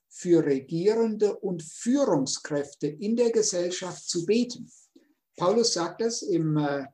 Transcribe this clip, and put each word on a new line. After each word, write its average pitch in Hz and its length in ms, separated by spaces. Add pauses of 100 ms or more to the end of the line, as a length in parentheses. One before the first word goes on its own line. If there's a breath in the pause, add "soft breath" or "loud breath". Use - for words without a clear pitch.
für 170 360
Regierende 202 920
und 180 240
Führungskräfte 160 1200
in 202 300
der 233 160
Gesellschaft 180 760
zu 170 180
beten. - 440 (680 soft breath)
Paulus 220 360
sagt 233 300
das 226 200
im, 160 360
äh, 143 360